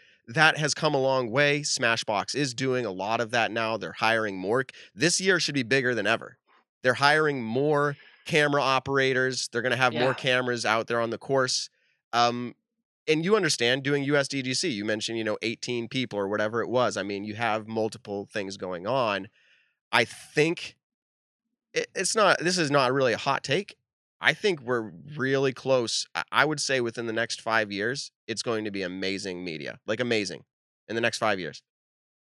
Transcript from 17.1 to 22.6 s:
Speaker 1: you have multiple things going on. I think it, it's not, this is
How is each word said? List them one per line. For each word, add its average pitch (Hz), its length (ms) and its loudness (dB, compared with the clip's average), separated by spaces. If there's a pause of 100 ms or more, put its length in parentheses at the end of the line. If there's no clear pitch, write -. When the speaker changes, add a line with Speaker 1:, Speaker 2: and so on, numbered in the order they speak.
Speaker 1:
you 104 80 -8
have 110 340 -2
multiple 107 640 -4
things 98 260 -6
going 92 300 -8
on. 107 400 -2 (640)
I 117 140 6
think - 720 -2 (960)
it, 160 220 -4
it's 185 200 -2
not, 196 240 6
this 180 200 0
is 151 120 0